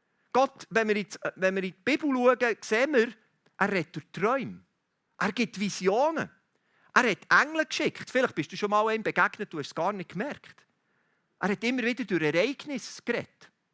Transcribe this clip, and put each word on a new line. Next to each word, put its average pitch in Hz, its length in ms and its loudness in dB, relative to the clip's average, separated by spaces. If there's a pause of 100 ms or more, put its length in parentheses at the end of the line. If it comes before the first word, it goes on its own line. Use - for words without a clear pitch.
(340)
Gott, 262 340 2
wenn 220 200 0
wir 208 100 2
jetzt, - 260 -8
äh, 151 120 -4
wenn 190 180 0
wir 190 80 -2
in 190 80 -4
die - 120 -20
Bibel 294 280 0
schauen, 247 500 2
sehen 254 320 0
wir, 240 160 4 (480)
er 202 160 0
redet 180 240 -4
durch 156 160 -12
Träume. 175 500 -2 (540)
Er 196 160 -2
gibt 220 260 -2
Visionen. 208 720 0 (680)
Er 240 120 4
hat 185 360 4
Engel 311 180 0
geschickt. - 460 -4
Vielleicht 254 240 2
bist 156 160 -4
du 190 60 -12
schon 208 140 -4
mal 214 180 4
einem 220 160 -2
begegnet, 185 480 0
du 160 60 -8
hast 139 100 -6
es - 60 -16
gar 175 180 0
nicht 190 180 -10
gemerkt. - 560 -10 (720)
Er 190 120 0
hat 196 120 -4
immer 240 220 0
wieder 240 200 -2
durch 175 180 -2
Ereignisse 208 840 -2
geredet. - 460 -8 (240)